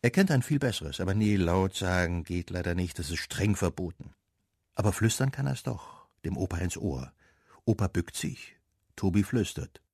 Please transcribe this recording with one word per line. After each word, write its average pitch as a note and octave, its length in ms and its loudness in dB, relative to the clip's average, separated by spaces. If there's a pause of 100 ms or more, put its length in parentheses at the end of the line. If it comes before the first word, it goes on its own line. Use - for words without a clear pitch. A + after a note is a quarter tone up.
Er A#2+ 80 6
kennt F#3+ 200 4
ein C3+ 120 4
viel D3 160 0
besseres, G2 420 -2
aber F#2+ 140 0
nee, G#2 220 4
laut F#2+ 380 4
sagen F2 500 0
geht F2 260 -4
leider F2 240 -2
nicht, F2+ 240 -2
das D2+ 120 -6
ist E2+ 80 -4
streng - 360 0
verboten. - 600 -4 (600)
Aber G2 180 2
flüstern A2+ 380 0
kann C#3 160 -4
er's C3 160 -4
doch, - 460 -10 (160)
dem - 140 -4
Opa F2+ 200 -2
ins F2+ 200 -4
Ohr. C2 340 -6 (520)
Opa G#2 220 2
bückt - 300 -4
sich, - 400 -8 (400)
Tobi G2 260 2
flüstert. - 600 -4 (120)